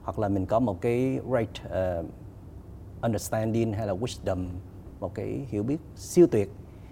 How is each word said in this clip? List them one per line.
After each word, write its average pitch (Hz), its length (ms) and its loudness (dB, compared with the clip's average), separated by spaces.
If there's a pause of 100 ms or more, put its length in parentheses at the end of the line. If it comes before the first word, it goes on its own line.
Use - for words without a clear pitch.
hoặc 110 160 -4
là 104 100 2
mình 98 160 2
có 107 140 4
một 104 220 0
cái 127 380 2 (100)
great, 117 200 2 (200)
ờ, 90 340 0 (960)
understanding 110 720 0
hay 107 140 -2
là 98 60 0
wisdom, 95 520 -2 (540)
một 95 160 -4
cái 104 120 -4 (220)
hiểu 104 140 0
biết 139 140 0 (180)
siêu - 360 8
tuyệt 101 200 4 (400)